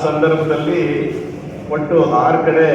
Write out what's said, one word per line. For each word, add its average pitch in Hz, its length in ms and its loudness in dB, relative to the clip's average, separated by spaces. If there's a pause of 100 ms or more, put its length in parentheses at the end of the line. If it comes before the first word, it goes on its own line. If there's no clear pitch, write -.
ಸಂದರ್ಭದಲ್ಲಿ 156 760 0 (960)
ಒಟ್ಟು 151 220 0 (260)
ಆರು 151 220 2
ಕಡೆ 160 300 4